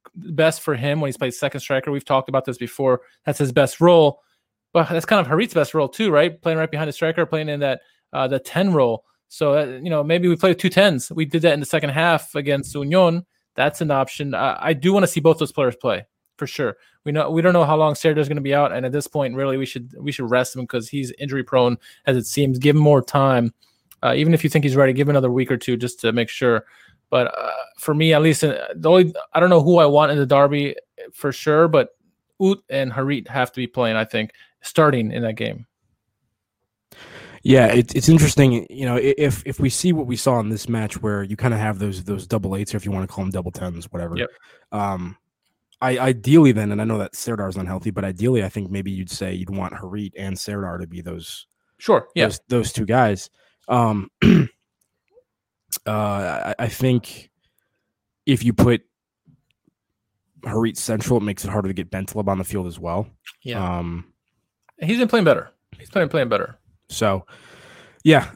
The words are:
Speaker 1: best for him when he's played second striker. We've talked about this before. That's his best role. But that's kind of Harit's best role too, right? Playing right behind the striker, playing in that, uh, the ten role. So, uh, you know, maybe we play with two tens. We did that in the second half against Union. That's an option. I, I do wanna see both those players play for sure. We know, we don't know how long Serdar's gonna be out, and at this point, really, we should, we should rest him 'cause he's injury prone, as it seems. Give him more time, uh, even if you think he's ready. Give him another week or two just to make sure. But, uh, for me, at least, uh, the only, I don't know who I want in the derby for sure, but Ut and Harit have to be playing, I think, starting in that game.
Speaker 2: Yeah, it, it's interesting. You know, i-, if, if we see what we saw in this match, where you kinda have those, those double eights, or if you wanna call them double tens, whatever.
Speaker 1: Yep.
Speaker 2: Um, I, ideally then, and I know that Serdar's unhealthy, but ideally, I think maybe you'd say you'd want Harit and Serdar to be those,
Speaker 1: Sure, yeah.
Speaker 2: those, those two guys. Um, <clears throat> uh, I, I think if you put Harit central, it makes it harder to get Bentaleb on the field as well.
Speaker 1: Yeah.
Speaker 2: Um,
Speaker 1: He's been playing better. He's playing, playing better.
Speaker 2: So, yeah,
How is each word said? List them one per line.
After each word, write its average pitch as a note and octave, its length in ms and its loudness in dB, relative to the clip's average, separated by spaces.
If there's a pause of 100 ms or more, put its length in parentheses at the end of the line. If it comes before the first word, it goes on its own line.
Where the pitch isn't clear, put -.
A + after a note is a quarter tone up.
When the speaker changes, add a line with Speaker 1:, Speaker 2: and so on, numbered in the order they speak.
(160)
Speaker 1:
best D#3+ 460 0
for D3 140 -4
him C#3+ 260 -2
when C#3 80 -2
he's B2+ 80 -10
played B2+ 160 -4
second C#3+ 260 -6
striker. C3+ 320 -4
We've C#3 140 -6
talked C3 240 0
about C3+ 160 -2
this B2 120 -6
before. B2+ 440 -2 (240)
That's - 140 -2
his C3+ 120 0
best C3+ 300 2
role. E3 400 6 (520)
But E3 160 2
that's E3 160 -4
kind G3 200 2
of B2+ 60 -8
Harit's G3 220 0
best D3+ 200 0
role D3 140 0
too, G#3 240 -2
right? E3 300 2
Playing D#3+ 160 -2
right D#3+ 120 -2
behind D#3 200 -6
the C#3 40 -8
striker, E3 320 -2
playing D#3 220 -4
in D3 140 -6
that, C3+ 180 -2 (320)
uh, C3+ 160 -2
the C3 120 -2
ten F#3 340 -2
role. A#2+ 320 0 (240)
So, D3 280 0
uh, C3 240 -4
you F3 80 -6
know, D3+ 140 0
maybe F3 240 0
we E3+ 80 2
play F#3+ 140 2
with F3 80 2
two F3+ 120 -2
tens. F#3 440 2
We D#3+ 100 -4
did D#3 200 -2
that E3 100 4
in C#3+ 80 -2
the C#3 40 -6
second D3 260 -2
half D#3+ 440 0
against C#3 400 -4
Union. E3+ 500 2 (300)
That's C#3+ 240 0
an D#3+ 100 -2
option. C3+ 460 -2
I, B2 240 -2
I D#3+ 140 -2
do D#3 180 0
wanna F#3+ 160 4
see - 140 -6
both D#3+ 160 4
those D3+ 160 -4
players C3 240 0
play G#2+ 280 -2 (320)
for D3 80 -8
sure. B2+ 300 -4 (300)
We D3 80 -4
know, D#3 180 -2
we E3 100 0
don't F3+ 120 4
know F3 100 4
how D3+ 140 2
long D#3 180 2
Serdar's D3+ 320 0
gonna D3 140 -4
be C#3 120 -2
out, C#3+ 200 2
and B2+ 120 -4
at B2+ 60 -6
this C#3+ 160 -4
point, C3+ 260 -4
really, C3+ 220 -2
we C3+ 100 -4
should, B2+ 320 -12
we C#3+ 140 -8
should B2 180 -8
rest B2 280 0
him B2 100 -8
'cause A#2 220 -8
he's C3+ 300 -8
injury C3+ 260 -6
prone, B2 320 2 (280)
as C3 120 2
it A2+ 80 -4
seems. C3+ 340 -2
Give C#3+ 160 4
him D3+ 60 4
more D3 200 6
time, C3 520 0 (500)
uh, B2 140 2
even D#3 160 2
if D#3 100 2
you D3+ 60 0
think D3 160 2
he's C3 100 0
ready. C3+ 160 6
Give C3+ 160 0
him D3 40 2
another C3 200 2
week B2+ 200 0
or B2 60 0
two A#2+ 200 -2
just A#2+ 240 -8
to A2+ 100 0
make A#2 160 0
sure. A#2 380 0 (440)
But, B2 180 2
uh, - 240 -6 (260)
for - 160 -4
me, D#3+ 200 4
at D3+ 80 6
least, D#3 220 2
uh, D3 140 0 (180)
the D#3+ 140 0
only, F3+ 240 6 (180)
I D#3 80 0
don't F3+ 100 6
know E3+ 120 6
who E3+ 160 4
I D#3+ 80 8
want D3 260 6
in D3 60 0
the C#3 80 0
derby C#3+ 500 4 (380)
for C#3 180 -6
sure, D#3 380 2
but C#3+ 260 2 (460)
Ut G3 160 2 (120)
and C3+ 220 -4
Harit C3+ 380 -4
have B2+ 240 -4
to - 20 -20
be B2 120 -6
playing, A#2 280 -2
I A2 80 -2
think, A2 280 -6 (300)
starting C3 500 2
in A#2 100 -6
that A2 140 -6
game. A2 320 -8 (1800)
Speaker 2:
Yeah, C3 240 6
it, A#2 280 2
it's C3+ 140 2
interesting. C#3 640 4
You C3 160 -6
know, B2 100 0
i-, C3+ 220 2
if, C#3+ 260 0
if C3+ 140 -8
we C#3 100 0
see F3+ 240 0
what D3+ 140 -2
we B2 80 -4
saw A#2+ 240 0
in G#2+ 100 -4
this G#2+ 180 -6
match, A2 360 -4
where G#2 180 -2
you G2+ 160 -8
kinda A#2 180 0
have G#2+ 220 -2
those, F#2+ 260 -6
those F#2+ 220 -8
double G2 300 -4
eights, G2+ 180 -6
or G#2+ 40 -4
if G2 60 -8
you G2+ 80 -6
wanna F#2+ 140 -4
call G2 180 -8
them F#2+ 80 -6
double F2+ 200 -8
tens, F2 400 -12
whatever. F2 260 -10
Speaker 1:
Yep. - 120 -6 (420)
Speaker 2:
Um, G2 440 -6 (640)
I, B2+ 180 0
ideally C3 520 6
then, G#2 200 -2
and G#2 100 -4
I - 40 -4
know A2+ 120 -2
that G2+ 180 -8
Serdar's G2+ 420 -6
unhealthy, F#2 340 -6
but G2 120 -6
ideally, G2+ 400 0
I F#2+ 60 -6
think F#2+ 220 -8
maybe G2 180 -6
you'd F#2+ 220 -10
say F#2 240 -8
you'd F#2 200 -8
want F#2 200 -8
Harit G2 420 -10
and F#2+ 200 -8
Serdar F#2+ 420 -8
to F2+ 80 -12
be F2 140 -14
those, E2+ 440 -14 (320)
Speaker 1:
Sure, - 380 0
yeah. E3 100 0
Speaker 2:
those, G2+ 220 -4
those A#2+ 260 -2
two A2+ 120 -6
guys. G#2+ 440 0 (380)
Um, A2 480 0
<clears throat> - 80 -2 (1600)
uh, - 20 -8
I, G2+ 720 -4
I A#2+ 100 -4
think - 640 -4 (960)
if C3 180 2
you A#2 100 2
put A#2+ 280 2 (1600)
Harit A2+ 360 -2
central, A#2 400 -2
it G#2 60 -2
makes G#2 220 -6
it F#2+ 60 -10
harder G2+ 160 -2
to F#2+ 60 -4
get F2 180 -8
Bentaleb F#2+ 360 -6
on G2 100 0
the F#2+ 60 -4
field F#2 240 -8
as E2+ 120 -14
well. E2+ 280 -6 (360)
Speaker 1:
Yeah. F#2+ 340 -6
Speaker 2:
Um, F2 340 -10 (680)
Speaker 1:
He's A3 200 -2
been B3 80 2
playing A3+ 180 2
better. - 260 2 (260)
He's - 120 -20
playing, E3+ 200 -2
playing C3+ 200 -2
better. G#2 280 -2 (320)
Speaker 2:
So, G2 360 -2 (800)
yeah, D#3 320 4